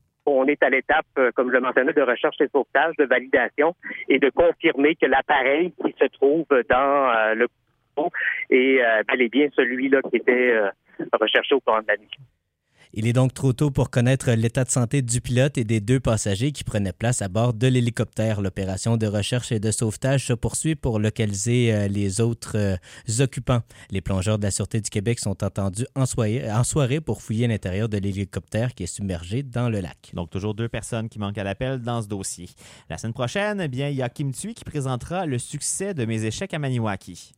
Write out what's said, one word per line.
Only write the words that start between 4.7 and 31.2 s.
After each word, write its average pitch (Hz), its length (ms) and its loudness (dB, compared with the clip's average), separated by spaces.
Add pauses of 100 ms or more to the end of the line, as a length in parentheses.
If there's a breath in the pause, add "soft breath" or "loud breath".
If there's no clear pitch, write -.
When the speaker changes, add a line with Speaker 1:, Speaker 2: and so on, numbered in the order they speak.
Speaker 1:
que 156 60 4
l'appareil 139 680 2 (100)
qui - 140 -2
se 139 160 4
trouve 147 320 2 (240)
dans, 139 400 4
euh, 110 240 4
le 117 140 2 (1000 loud breath)
est, 131 320 6
euh, 113 260 2
bel 123 140 0
et 120 80 2
bien 143 260 2
celui-là 131 540 2
qui 120 80 0
était, 123 340 2
euh, 107 180 2 (440 loud breath)
recherché 110 420 2
au - 60 2
courant 110 180 2
de 107 80 -10
la 104 80 2
nuit. 104 140 -14 (880 soft breath)
Speaker 2:
Il 107 100 0
est 120 60 2
donc 127 200 2
trop 135 180 0
tôt 147 200 2
pour 135 180 0
connaître 127 420 2
l'état 113 320 2
de 127 60 -4
santé 131 320 0
du 120 180 2
pilote 131 380 0
et 127 80 0
des 110 160 0
deux 123 180 2
passagers 113 540 0
qui - 100 -12
prenaient 98 300 -2
place 117 280 -2
à 101 60 -4
bord 110 260 0
de 113 140 0
l'hélicoptère. 113 720 0
L'opération 95 560 -2
de 110 100 0
recherche 107 460 -2
et 113 80 0
de 107 100 0
sauvetage 123 580 0
se 123 60 0
poursuit 135 420 -2
pour 113 240 -2
localiser, 110 720 0
euh, 104 160 2
les 101 320 0
autres, 117 360 -2
euh, 101 180 2 (460 loud breath)
occupants. 127 420 0 (260 loud breath)
Les 95 100 -2
plongeurs 98 380 0
de 104 60 -2
la 101 80 0
Sûreté - 280 -2
du 101 100 -6
Québec 110 300 -2
sont 101 240 -4
entendus 98 420 -4 (100)
en 135 100 2
soirée, 120 440 -2
en 110 140 0
soirée 143 380 0
pour 117 200 -6
fouiller 117 260 -2
l'intérieur 104 420 -2
de 104 80 -2
l'hélicoptère 98 760 -4
qui 95 100 -10
est 85 40 -6
submergé 92 560 -6
dans 120 240 -4
le 107 140 -2
lac. - 320 -12
Speaker 3:
Donc, 87 160 -6
toujours 104 240 -4
deux 117 160 -4
personnes 113 400 -6
qui - 100 -16
manquent 104 200 -6